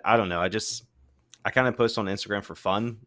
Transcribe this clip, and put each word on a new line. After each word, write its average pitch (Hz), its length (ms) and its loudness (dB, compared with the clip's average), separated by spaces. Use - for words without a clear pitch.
I 113 120 4
don't 107 120 4
know. 87 120 -2
I 90 80 2
just, - 360 -4
I - 80 -2
kinda 127 200 4
post 117 240 2
on 107 100 0
Instagram 101 360 -4
for - 140 -12
fun 107 500 -2